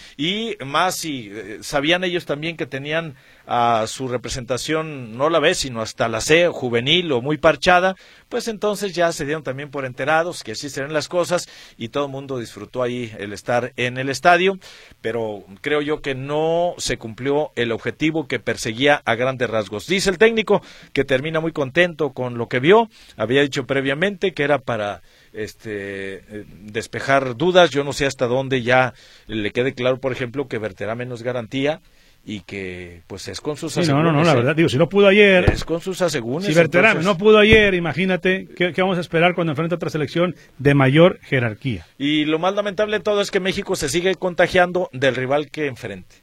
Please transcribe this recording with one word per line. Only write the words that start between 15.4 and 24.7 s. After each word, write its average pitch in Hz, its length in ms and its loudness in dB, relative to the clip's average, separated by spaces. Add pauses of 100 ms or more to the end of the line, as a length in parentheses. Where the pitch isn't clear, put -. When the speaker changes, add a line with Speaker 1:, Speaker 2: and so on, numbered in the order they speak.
Speaker 1:
creo 147 220 -2
yo 147 180 -4
que 139 140 -6
no 160 640 -2
se - 180 -4
cumplió 135 580 -4
el 117 160 -2
objetivo 151 560 -4
que 123 140 -4
perseguía 123 640 0
a 117 100 0
grandes 123 360 -2
rasgos. 104 360 -4
Dice 185 220 0
el 190 80 -2
técnico 214 460 2 (320)
que 139 100 0
termina 151 360 0
muy 160 120 -4
contento 156 640 0
con 123 240 -6
lo 117 100 -4
que 127 120 -2
vio. 214 280 6 (300)
Había 123 240 2
dicho 139 240 -2
previamente 151 680 -2
que 147 120 -2
era 143 140 2
para, 104 440 -6 (300)